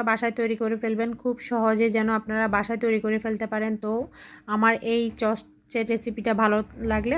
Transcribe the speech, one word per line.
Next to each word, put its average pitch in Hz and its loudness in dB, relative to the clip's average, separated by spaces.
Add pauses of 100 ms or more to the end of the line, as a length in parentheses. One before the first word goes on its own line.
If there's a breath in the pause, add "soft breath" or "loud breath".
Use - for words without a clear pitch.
বাসায় 226 0
তৈরি 226 0
করে 220 0
ফেলবেন, 226 -2 (120)
খুব 247 -2 (140)
সহজে 220 4
যেন 220 2 (120)
আপনারা 220 -2 (100)
বাসায় 214 -2
তৈরি 220 2
করে 214 0
ফেলতে 220 -2
পারেন। 220 -2 (100)
তো 214 -2 (640 loud breath)
আমার 226 6 (200)
এই 233 2 (180)
চচের 226 -4
রেসিপিটা 226 -2
ভালো 208 4 (340)
লাগলে 214 0